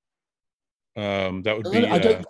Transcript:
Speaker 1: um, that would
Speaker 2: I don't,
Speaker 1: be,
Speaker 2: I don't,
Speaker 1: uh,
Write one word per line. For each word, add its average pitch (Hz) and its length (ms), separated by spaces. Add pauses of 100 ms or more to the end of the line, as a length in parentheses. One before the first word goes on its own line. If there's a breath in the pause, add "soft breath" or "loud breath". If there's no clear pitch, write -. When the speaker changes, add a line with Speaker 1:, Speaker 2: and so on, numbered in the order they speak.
(960)
Speaker 1:
um, 98 460
that 107 140
would 113 120
Speaker 2:
I - 20
don't, 226 120
Speaker 1:
be, 220 60
Speaker 2:
I 175 100
don't, 220 180
Speaker 1:
uh, 175 140